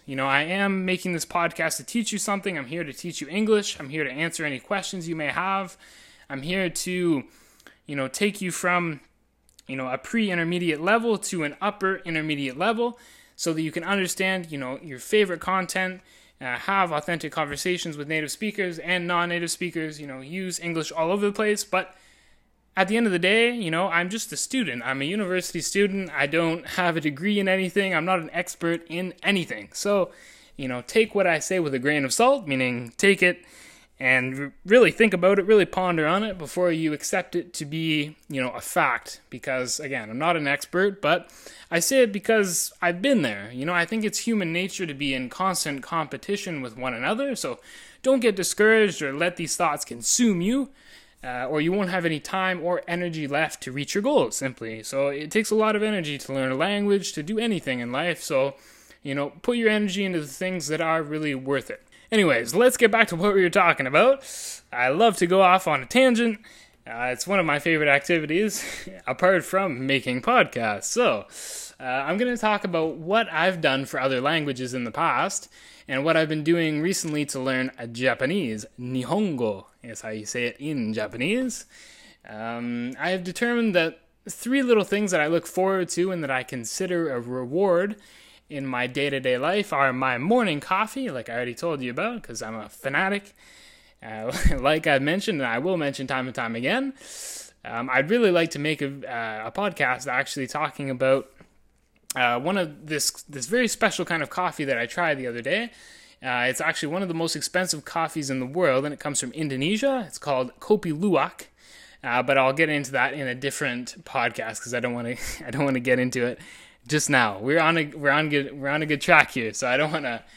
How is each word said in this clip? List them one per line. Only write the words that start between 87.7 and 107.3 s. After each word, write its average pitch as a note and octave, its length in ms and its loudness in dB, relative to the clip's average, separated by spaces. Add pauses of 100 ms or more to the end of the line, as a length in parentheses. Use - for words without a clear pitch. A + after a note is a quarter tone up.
in C#3 180 -6
my B2 180 0
day-to-day C3 520 0
life F3+ 360 0
are C#3 200 4
my B2+ 240 0
morning F#3 420 2
coffee, A3 500 -2
like B2 200 -8
I A#2 40 -8
already A#2+ 220 -4
told D#3 260 -4
you B2 80 -4
about, G3+ 320 -4
'cause A#2 200 -12
I'm A2 140 -8
a G#2+ 140 -12
fanatic. F#3+ 640 -2 (680)
Uh, A2 280 -6 (160)
<laughs> C#3 120 6
like D#3 280 2
I've C#3 140 4
mentioned, E3 400 0
and B2 80 0
I A2+ 80 0
will F3 200 0
mention C#3 280 -4
time C3 220 -4
and B2 80 -10
time A2+ 200 -4
again, A#3 380 -2 (680)
um, B2 280 -6
I'd C#3 180 2
really A3 220 4
like E3+ 200 2
to D3 80 -6
make D3 220 -2
a, C#3+ 60 -2
uh, A#2 600 -8
a - 40 -10
podcast C#3 560 -2
actually C3 400 -2
talking D3 420 -4
about, C3 400 2 (880)
uh, B2 240 2
one F3+ 180 0
of D#3 300 -4
this, D3+ 240 -2 (180)
this C3+ 160 -8
very A3+ 220 2
special - 360 0
kind D#3+ 180 -2
of C3+ 80 -4
coffee E3 360 -2
that C3 120 0
I A#2 80 0
tried D#3 320 0
the B2+ 100 -6
other A#2+ 140 -6
day. G3+ 300 -2 (520)
Uh, B2 240 0
it's C3 140 0
actually D#3 280 0
one F3+ 120 -2
of F#3+ 60 -2
the E3 60 -4
most E3 220 0